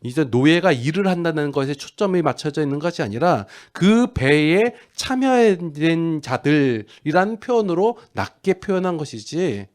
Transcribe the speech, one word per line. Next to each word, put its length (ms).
이제 220
노예가 480
일을 340
한다는 460
것에 220
초점이 480
맞춰져 400
있는 180
것이 220
아니라 440
그 400
배에 480
참여된 1300
자들이란 1160
표현으로 600
낮게 420
표현한 420
것이지 800